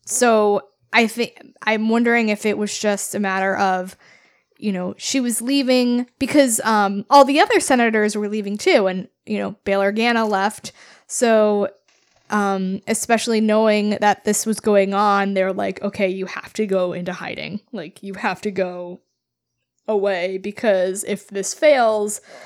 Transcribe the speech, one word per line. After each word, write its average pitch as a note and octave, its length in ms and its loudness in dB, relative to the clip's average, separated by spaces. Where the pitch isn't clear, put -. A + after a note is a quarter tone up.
so G#3+ 560 2
I A#3 120 4
thi-, A#3 280 -6
I'm A3 240 0
wondering A#3 400 2
if G#3 160 -4
it G#3 100 0
was G#3 220 -4
just G#3 360 -4
a G3+ 60 -4
matter F#3+ 360 -2
of, F#3 400 -2
you G#3 140 -4
know, F3+ 240 -6
she - 240 -2
was A#3+ 220 -2
leaving B3 640 2
because, C4+ 420 4
um, G3+ 500 0
all C#4 160 10
the C#4+ 140 2
other G4 200 4
senators A3 560 2
were G#3 120 -4
leaving G#3 280 -6
too, B3 300 4
and, F#3 220 -4
you G#3+ 120 -4
know, G3 260 -6
Bail G3 160 0
Organa A3+ 480 0
left. G3+ 440 -4
So, G#3+ 640 2
um, G3 560 -2
especially A3+ 560 0
knowing G#3+ 480 2
that G#3 240 0
this G#3 220 -2
was A3 140 -4
going G3 340 2
on, G3 400 0
they're F#3+ 180 0
like, G3 300 -4
"Okay, G3+ 260 -2
you F#3 180 -6
have - 280 -14
to G#3+ 120 -2
go F#3 260 -2
into F3+ 200 -8
hiding. E3+ 480 -10
Like, E3+ 300 -14
you G3 120 -12
have F#3+ 280 -6
to G#3+ 80 -4
go F3+ 500 -8
away G3 500 -2
because F#3+ 680 -2
if G3 240 -6
this G3 260 -6
fails, A3 640 2